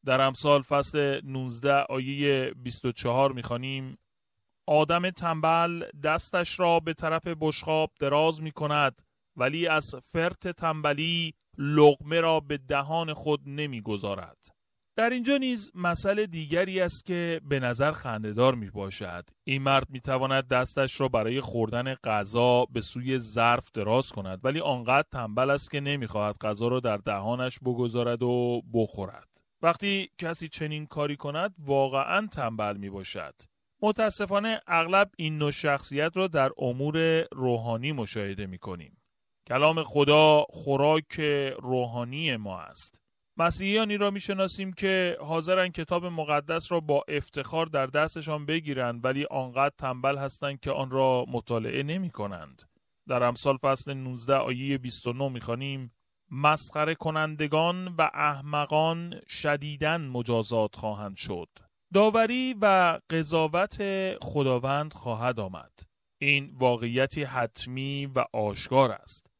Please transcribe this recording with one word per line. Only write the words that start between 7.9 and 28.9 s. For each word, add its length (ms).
دراز 420
می‌کند، 600
ولی 300
از 360
فرط 460
تنبلی 880
لقمه 600
را 200
به 180
دهان 540
خود 340
نمی‌گذارد." 920
در 140
اینجا 260
نیز 380
مثل 520
دیگری 540
است 260
که 380
به 160
نظر 320
خنده‌دار 640
می‌باشد. 680
این 180
مرد 280
می‌تواند 580
دستش 520
را 80
برای 320
خوردن 540
غذا 680
به 160
سوی 380
ظرف 520
دراز 380
کند، 360
ولی 160
آنقدر 520
تنبل 380
است 200
که 100
نمی‌خواهد 600
غذا 280
را 120
در 160
دهانش 640
بگذارد 640
و 400
بخورد. 560